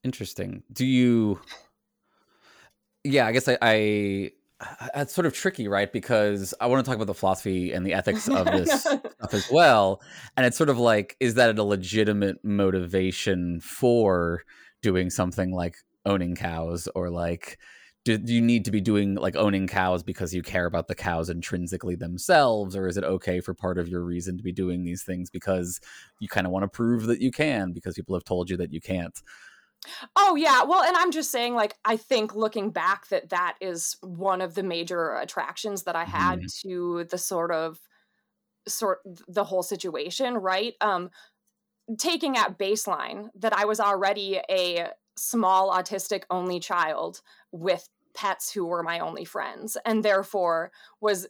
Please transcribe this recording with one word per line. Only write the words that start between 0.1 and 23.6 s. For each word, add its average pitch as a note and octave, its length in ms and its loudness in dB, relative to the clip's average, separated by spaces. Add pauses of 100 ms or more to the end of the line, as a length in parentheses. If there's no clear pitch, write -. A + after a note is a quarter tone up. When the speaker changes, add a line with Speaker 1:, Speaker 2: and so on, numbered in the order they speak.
Speaker 1:
Do B2+ 140 -2
you, A#2+ 540 4 (1600)
yeah, C3+ 240 4
I A2+ 40 2
guess B2+ 160 2
I, B2+ 140 4
I, G#2 680 2 (640)
that's C#3+ 200 -4
sort F3 120 2
of C#3 80 2
tricky, D3+ 340 -4
right? G2 240 2
Because G#2 680 0
I A#2+ 80 0
wanna C3 160 4
talk B2+ 120 -2
about G#2+ 120 -2
the G2 60 -4
philosophy F#2 600 0
and F2+ 120 -2
the F#2+ 80 0
ethics G#2+ 360 0
of G2 220 2
Speaker 2:
<laughs> - 0 -
Speaker 1:
this C#4 480 2 (180)
stuff A2 160 -6
as G2+ 160 0
well. A#2 520 6 (360)
And B2+ 80 4
it's A#2+ 120 2
sort D#3 120 4
of B2 80 4
like, A2 420 4
is A#2 160 2
that A#2 240 6
a G#2 40 4
legitimate G2+ 800 2
motivation F#2 1160 0
for F#2+ 840 2 (380)
doing F2+ 280 2
something F#2 420 -2
like F2 260 -4 (280)
owning F2+ 300 0
cows? E2+ 600 -4
Or, F2+ 140 -2
like, E2+ 500 -4 (460)
do, A2 120 2
do A#2 160 -2
you A#2 80 4
need A#2 240 4
to G#2 60 -4
be G#2 100 2
doing, G2+ 340 2
like, F2+ 200 -2
owning G2 320 2
cows F#2 360 0
because F2 300 -6
you F2+ 80 -2
care F2 240 -2
about E2 220 -2
the - 80 -4
cows E2+ 340 -2
intrinsically F2+ 680 -6
themselves? G2+ 800 2
Or F#2+ 120 -2
is F2+ 100 -2
it F#2+ 60 -2
okay F2+ 380 0
for F#2 120 -8
part F2+ 240 -4